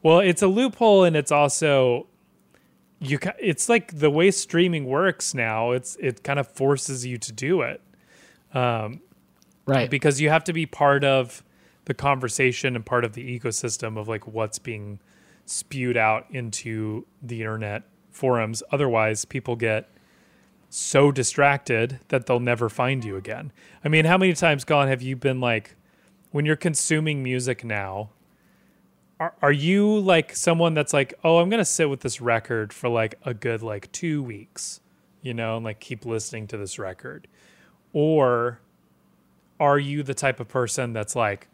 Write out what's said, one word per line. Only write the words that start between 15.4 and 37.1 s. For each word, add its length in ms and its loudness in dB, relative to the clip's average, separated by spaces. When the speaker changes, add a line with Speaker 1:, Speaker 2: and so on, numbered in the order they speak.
Speaker 1:
spewed 500 -4
out 340 2
into 760 -8
the 180 -10
internet 420 -6
forums. 600 0
Otherwise, 540 0
people 320 -6
get 320 -2
so 400 4
distracted 880 0
that 180 -2
they'll 140 2
never 280 0
find 360 -2
you 120 -8
again. 340 -10
I 40 -2
mean, 160 4
how 140 6
many 160 4
times, 300 2
Colin, 240 2
have 140 0
you 140 -6
been, 240 -2
like, 340 -2
when 160 -2
you're 100 2
consuming 680 -2
music 400 -4
now, 460 -6
are, 240 -6
are 100 6
you, 460 4
like, 380 2
someone 380 2
that's 180 0
like, 220 0
"Oh, 140 6
I'm 120 2
gonna 140 2
sit 260 0
with 100 -6
this 200 -6
record 520 -2
for, 160 -6
like, 360 -2
a 100 -6
good, 280 -4
like, 280 -10
two 320 -4
weeks, 580 -14
you 120 -8
know, 220 -4
and, 80 -8
like, 160 -10
keep 260 -14
listening 420 -8
to 80 -12
this 220 -12
record"? 480 -14